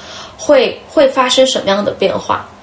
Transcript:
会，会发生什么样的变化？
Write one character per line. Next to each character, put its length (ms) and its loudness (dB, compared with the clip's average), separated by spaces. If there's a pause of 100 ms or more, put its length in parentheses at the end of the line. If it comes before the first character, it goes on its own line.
(380)
会， 500 2
会 200 2
发 200 0
生 180 4
什 140 -2
么 80 -6
样 160 0
的 80 -2
变 240 -2
化？ 300 -6 (160)